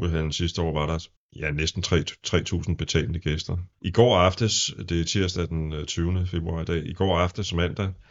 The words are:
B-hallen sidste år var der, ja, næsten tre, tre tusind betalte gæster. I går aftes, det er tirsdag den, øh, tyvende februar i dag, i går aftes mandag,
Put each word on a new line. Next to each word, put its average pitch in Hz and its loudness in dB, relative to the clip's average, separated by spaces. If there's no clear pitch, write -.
B-hallen 80 0
sidste 85 -2
år 82 0
var 76 0
der, 80 -4
ja, 76 -4
næsten 78 -2
tre, 82 2
tre 85 2
tusind 85 -2
betalte 80 0
gæster. 78 -2
I 92 -2
går 117 6
aftes, - 2
det 85 2
er 82 2
tirsdag 90 0
den, 80 -2
øh, 76 -6
tyvende 90 0
februar 85 -4
i - -4
dag, 82 -2
i - -6
går 90 2
aftes 90 -2
mandag, 87 0